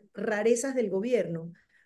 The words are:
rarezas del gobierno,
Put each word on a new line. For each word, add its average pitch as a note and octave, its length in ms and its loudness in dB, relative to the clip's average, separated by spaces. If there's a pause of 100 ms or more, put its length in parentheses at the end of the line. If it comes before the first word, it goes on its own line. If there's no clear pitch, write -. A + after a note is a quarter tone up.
(140)
rarezas A3+ 600 0
del A3+ 140 0
gobierno, F3 640 -2 (320)